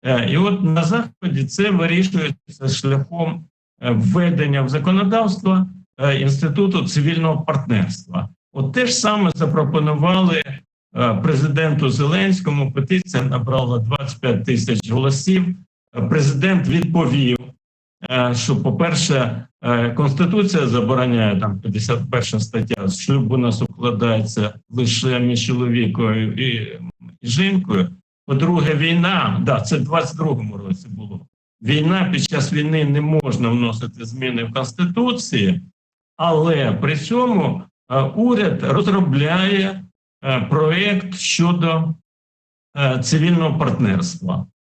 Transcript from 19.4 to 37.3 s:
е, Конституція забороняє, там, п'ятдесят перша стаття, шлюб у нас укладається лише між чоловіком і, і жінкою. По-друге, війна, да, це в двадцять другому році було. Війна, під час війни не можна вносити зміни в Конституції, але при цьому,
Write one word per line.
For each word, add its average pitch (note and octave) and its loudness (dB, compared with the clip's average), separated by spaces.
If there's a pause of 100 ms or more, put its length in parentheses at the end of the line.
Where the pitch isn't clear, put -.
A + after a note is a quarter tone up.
е, A#2+ 0
Конституція E3+ 2
забороняє, A#2 2
там, G2+ -2
п'ятдесят G#2+ -2 (120)
перша A2+ -2
стаття, G#2+ -4
шлюб B2 0
у C3 0
нас A#2+ 0
укладається A2 -2 (160)
лише B2 0
між A#2+ 0
чоловіком A#2 0
і, A2 -2
і A2 -6 (440)
жінкою. F3 0 (360)
По-друге, D3+ 2
війна, E3 0
да, A#2 0
це E3 -2
в C#3 -2
двадцять D#3+ -2
другому A#2 -2
році F#2+ -6
було. G2 -12 (360)
Війна, D3+ 0
під C3 0
час C#3+ -2
війни D3+ 0
не C#3+ 2
можна C#3+ 0
вносити A#2 -2
зміни A#2+ -6
в A2+ -8
Конституції, C3+ -2 (560)
але D#3 2
при C3+ 0
цьому, A3+ 0 (300)